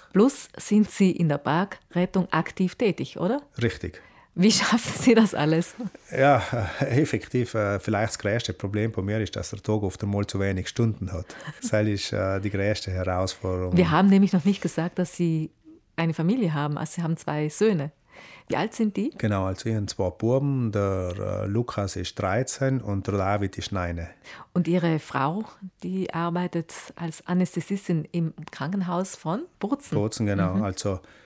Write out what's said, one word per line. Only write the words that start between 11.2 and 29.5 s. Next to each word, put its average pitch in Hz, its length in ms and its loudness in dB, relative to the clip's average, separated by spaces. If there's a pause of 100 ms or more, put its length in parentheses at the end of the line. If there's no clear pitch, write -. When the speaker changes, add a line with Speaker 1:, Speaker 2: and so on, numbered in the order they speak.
Speaker 2:
Das 240 100 -8 (160)
ist, 101 240 -2
äh, 98 300 -2
die 101 80 -4
größte 98 420 -2
Herausforderung. 92 840 -2
Speaker 1:
Wir 170 140 4
haben 185 180 6
nämlich 196 240 6
noch 175 100 2
nicht 196 180 2
gesagt, 170 380 -2
dass 180 160 -2
Sie 160 360 0 (440)
eine 165 180 0
Familie 180 400 2
haben. 147 240 -2
Also - 180 -6
Sie 175 80 -4
haben 160 120 -2
zwei 151 320 -2
Söhne. 160 440 2 (560)
Wie - 80 -2
alt - 200 -2
sind 214 200 0
die? 220 220 0
Speaker 2:
Genau, 101 280 2
also 95 220 -4
ich 113 80 0
habe 101 120 -2
zwei 92 240 -2
Buben, 131 600 0
der, 95 460 0
äh, 98 300 -4
Lukas 101 480 -2
ist 92 180 -6
dreizehn 127 640 0
und 101 280 -2
der 98 80 0
David 98 420 0
ist - 140 -8
neun. 87 360 -4 (460)
Speaker 1:
Und 175 140 2
Ihre 165 320 2
Frau, 156 460 -2 (360)
die 185 320 -4
arbeitet 170 600 -2 (220)
als 170 300 -8
Anästhesistin 180 840 0
im 165 220 -2 (180)
Krankenhaus 180 640 -2
von 185 260 -4 (180)